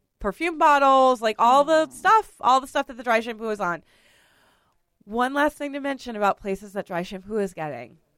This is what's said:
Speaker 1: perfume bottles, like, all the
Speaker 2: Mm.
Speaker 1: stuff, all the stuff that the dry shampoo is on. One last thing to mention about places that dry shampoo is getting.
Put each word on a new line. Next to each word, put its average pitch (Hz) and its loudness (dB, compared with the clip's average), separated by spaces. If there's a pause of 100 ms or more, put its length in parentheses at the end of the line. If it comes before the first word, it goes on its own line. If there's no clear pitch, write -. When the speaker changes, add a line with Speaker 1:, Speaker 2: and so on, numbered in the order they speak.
(200)
Speaker 1:
perfume 311 -6
bottles, 269 4
like, 220 -2
all 254 4
the 311 2
Speaker 2:
Mm. - -18
Speaker 1:
stuff, 415 2 (100)
all 262 4
the 262 -10
stuff 285 -4
that 247 -16
the 254 -16
dry 226 2
shampoo 226 -8
is 208 -6
on. 175 -4 (1200)
One 247 -4
last 294 0
thing 285 -8
to 285 -8
mention 269 -8
about 208 0
places 196 -8
that 190 -8
dry 175 -6
shampoo 196 -10
is 196 -4
getting. 147 -12 (180)